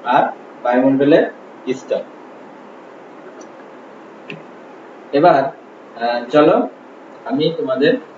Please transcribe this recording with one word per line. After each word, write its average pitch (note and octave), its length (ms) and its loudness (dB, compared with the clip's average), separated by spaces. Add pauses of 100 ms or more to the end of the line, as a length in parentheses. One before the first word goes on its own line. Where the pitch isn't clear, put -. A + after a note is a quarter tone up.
আর B2 200 2 (400)
বায়ুমণ্ডলের C#3 680 2 (420)
স্তর। - 300 -6 (3000)
এবার, D3 320 4 (600)
আহ, A#2+ 260 -4
চলো E3+ 380 4 (580)
আমি D3+ 320 -2
তোমাদের C3+ 360 0 (240)